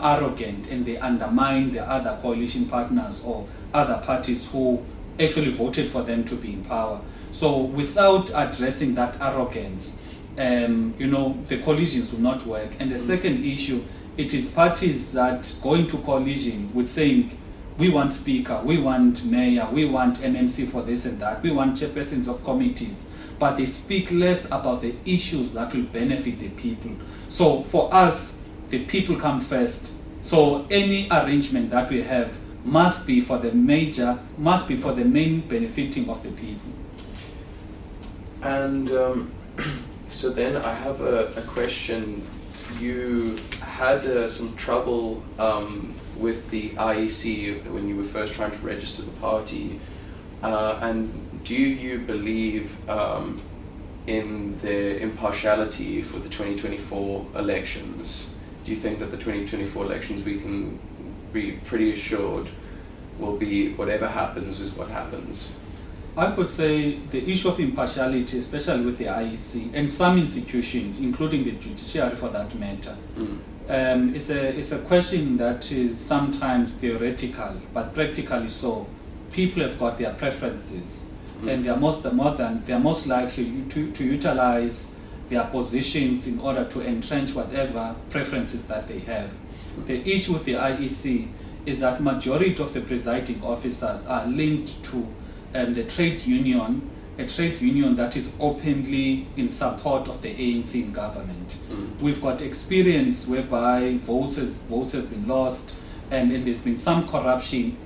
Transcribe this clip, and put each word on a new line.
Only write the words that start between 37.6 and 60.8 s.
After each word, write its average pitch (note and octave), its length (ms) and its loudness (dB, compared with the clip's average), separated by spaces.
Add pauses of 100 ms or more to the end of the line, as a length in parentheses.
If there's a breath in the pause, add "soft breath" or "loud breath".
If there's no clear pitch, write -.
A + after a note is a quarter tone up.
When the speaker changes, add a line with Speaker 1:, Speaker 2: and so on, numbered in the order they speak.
Speaker 2:
And, C#3 500 0
um, B2+ 400 2 (260)
<clears throat> - 520 -8
so - 200 -2
then B2 280 0
I A2+ 160 -2
have A#2 280 -4
a, A#2 360 2
a A2+ 40 -4
question. A2+ 800 -4 (580)
You A#2+ 580 0 (240)
had, B2+ 440 2
uh, A#2+ 220 2
some A2 280 -6
trouble, A#2 640 0 (160)
um, G#2 560 0 (240)
with A2+ 340 -2
the G#2 260 -2
I A2 240 2
E A2 80 0
C G#2 440 -2 (160)
when G2+ 200 -4
you G2+ 60 -2
were G2+ 80 -2
first G#2 300 -4
trying G#2 180 -4
to - 80 -8
register - 420 -8
the - 120 -10
party. A2 640 -2 (640 loud breath)
Uh, G#2+ 380 0
and A2 280 -2 (340)
do A#2+ 120 -4
you B2+ 440 0
believe, G#2+ 800 -2 (120)
um, - 520 -2 (640)
in G#2+ 540 -4
the G2+ 400 -2
impartiality G#2+ 1000 0
for - 180 -8
the - 100 -10
twenty G2+ 260 -4
twenty-four G2 720 -4 (100)
elections? - 960 -4 (320 loud breath)
Do - 60 -6
you G#2+ 60 0
think G#2+ 220 -4
that G2 120 -6
the F#2 60 -6
twenty G2+ 280 -4
twenty-four G2+ 400 -4
elections, G2+ 380 -4
we G2+ 140 -2
can G2+ 420 -4 (540)